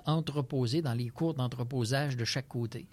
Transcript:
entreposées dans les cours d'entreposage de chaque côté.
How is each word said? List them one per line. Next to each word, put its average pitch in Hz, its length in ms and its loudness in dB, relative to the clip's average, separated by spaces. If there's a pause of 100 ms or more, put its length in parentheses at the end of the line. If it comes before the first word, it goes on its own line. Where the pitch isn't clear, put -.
entreposées 147 760 2
dans 131 120 0
les 120 160 0
cours 160 260 0
d'entreposage 127 840 0
de 117 80 0
chaque 131 220 -2
côté. 117 460 -4